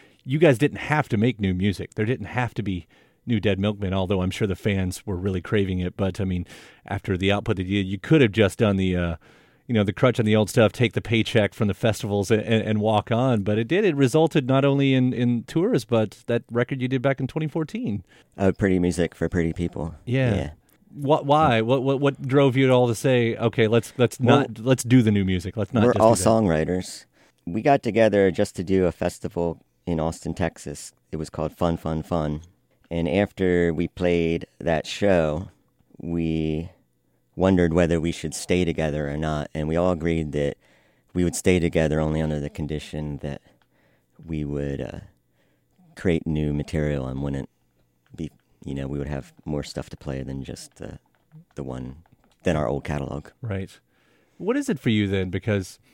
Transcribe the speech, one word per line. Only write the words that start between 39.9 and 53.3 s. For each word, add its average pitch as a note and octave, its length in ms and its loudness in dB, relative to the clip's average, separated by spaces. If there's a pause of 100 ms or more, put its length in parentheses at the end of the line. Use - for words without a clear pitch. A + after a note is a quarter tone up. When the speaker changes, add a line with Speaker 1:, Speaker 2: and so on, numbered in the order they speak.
Speaker 2:
agreed D#2+ 400 -2
that C#2+ 260 -2 (560)
we F2+ 100 0
would E2+ 120 0
stay F#2 240 2
together D#2+ 400 0
only D#2 200 0
under D#2 200 -2
the C#2+ 100 -6
condition D2+ 680 -8
that C#2+ 220 -10 (840)
we D#2 200 -6
would, C#2+ 380 -6
uh, - 180 -12 (960)
create E2+ 300 0
new D2+ 280 -2
material D2 540 -2
and C2+ 160 -6
wouldn't C#2 260 -6 (640)
be, D#2+ 140 -10 (340)
you C#2 120 -8
know, C#2 120 -6
we C#2+ 120 -6
would C#2+ 80 -6
have C#2 260 -10 (120)
more D2 180 -4
stuff - 260 -12
to - 80 -16
play C2+ 240 -8
than C2+ 220 -10
just - 320 -16
the, - 240 -16 (560)
the - 80 -10
one, B1+ 400 -12 (400)
than F2 120 0
our D2 120 0
old C#2 160 -4
catalog. C#2+ 460 -6 (120)